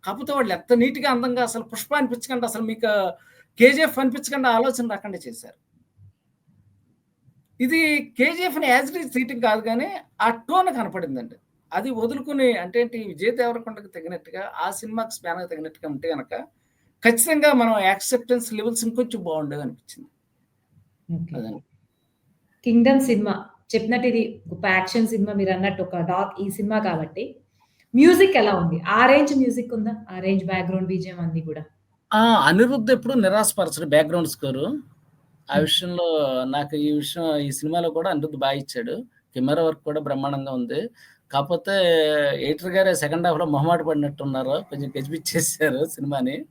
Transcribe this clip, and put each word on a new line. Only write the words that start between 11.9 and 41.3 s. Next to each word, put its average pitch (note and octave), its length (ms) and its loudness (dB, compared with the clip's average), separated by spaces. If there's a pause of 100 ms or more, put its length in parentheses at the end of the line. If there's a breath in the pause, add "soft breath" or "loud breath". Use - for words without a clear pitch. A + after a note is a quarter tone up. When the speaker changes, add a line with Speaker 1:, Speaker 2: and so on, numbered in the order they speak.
Speaker 1:
వదులుకుని C4 560 -2 (100)
అంటే F3+ 220 -4
ఏంటి A#3+ 260 -2
విజయ్ F#3+ 300 -2
దేవరకొండకి A#3 540 -4
తగినట్టుగా E3+ 540 -12 (120)
ఆ F3 160 -4
సినిమాకి A3+ 420 -8
స్పాన్‌కి F3 360 -8
తగినట్టుగా D#3 400 -12
ఉంటే D3 200 -8
గనక C#3+ 220 -6 (720)
ఖచ్చితంగా D4 500 4
మనం A#3 280 4
యాక్సెప్టెన్స్ A#3+ 680 0
లెవెల్స్ A3+ 320 -4
ఇంకొంచెం A#3 400 -4
బాగుండేది D3+ 400 -6
అనిపించింది. - 460 -14 (1000)
Speaker 2:
ఓకే. E3 240 -6
Speaker 1:
అదండి. A2 280 -10 (1040)
Speaker 2:
'కింగ్‌డమ్' A#3+ 380 6
సినిమా G#3 300 2 (360)
చెప్పినట్టు A3+ 380 0
ఇది A3+ 160 2 (220)
గొప్ప - 220 -8
యాక్షన్ F#3+ 400 2
సినిమా G#3 260 0
మీరన్నట్టు F#3+ 500 0
ఒక F3+ 200 -6
డార్క్ F#3 360 -2
ఈ G3 120 -4
సినిమా G#3+ 280 -2
కాబట్టి F3 440 -4 (680)
మ్యూజిక్ F4 420 8
ఎలా G#3+ 200 4
ఉంది? E3+ 220 0 (100)
ఆ G#3 180 2
రేంజ్ C#4+ 300 6
మ్యూజిక్ B3 380 0
ఉందా? A3 200 -2 (100)
ఆ F#3 160 -14
రేంజ్ F#3+ 260 0
బ్యాక్‌గ్రౌండ్ F#3 420 -2
బీజీఎం F3+ 320 -4
అన్నీ E3 220 -4
కూడా? D#3 200 -10 (500)
Speaker 1:
ఆ! G#3+ 100 4 (200)
అనిరుద్ A3 500 4
ఎప్పుడు B3 240 2
నిరాశపరచడు F#3+ 720 0
బ్యాక్‌గ్రౌండ్ D#3 420 2
స్కోరు. C3+ 360 -6 (840)
ఆ C#3+ 60 -2
Speaker 2:
హ్మ్. D3 60 4
Speaker 1:
విషయంలో F3 460 0 (420)
నాకు C#3+ 280 -4
ఈ D3 160 0
విషయం D3 320 -2 (120)
ఈ C#3+ 140 -2
సినిమాలో E3 400 -2
కూడా E3 180 -2
అనిరుద్ D3+ 280 -4
బా C3+ 160 0
ఇచ్చాడు. B2+ 420 -6 (340)
కెమెరా C#3+ 340 0
వర్క్ D#3 200 -2
కూడా D#3 180 -4
బ్రహ్మాండంగా C#3 520 -4
ఉంది. B2+ 260 -4 (520 soft breath)